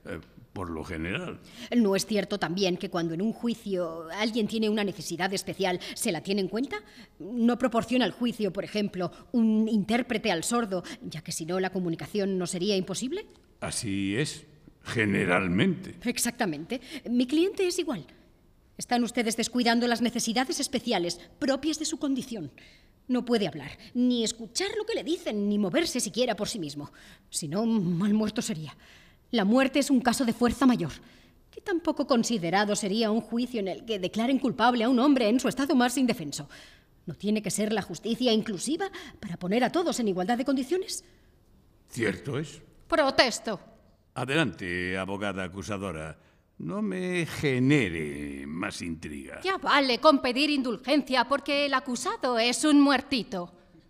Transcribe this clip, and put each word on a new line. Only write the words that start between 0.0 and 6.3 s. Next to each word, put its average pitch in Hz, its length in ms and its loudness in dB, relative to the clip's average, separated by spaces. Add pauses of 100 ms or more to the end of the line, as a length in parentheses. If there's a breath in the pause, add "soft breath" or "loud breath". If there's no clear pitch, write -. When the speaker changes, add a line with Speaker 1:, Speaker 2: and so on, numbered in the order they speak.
Speaker 1:
Eh, 85 160 -10 (320)
por 90 180 -8
lo 78 140 -6
general. 90 560 -8 (360 loud breath)
Speaker 2:
¿No 196 200 4
es 185 100 -2
cierto 202 320 -2
también 180 380 0
que 185 140 -8
cuando 165 240 -4
en 175 80 -4
un 220 100 0
juicio 175 800 -4
alguien 214 360 -2
tiene 220 220 0
una 208 160 2
necesidad 180 480 -4
especial, 180 480 -2 (140 loud breath)
se 214 180 -2
la 156 80 -4
tiene 196 200 -2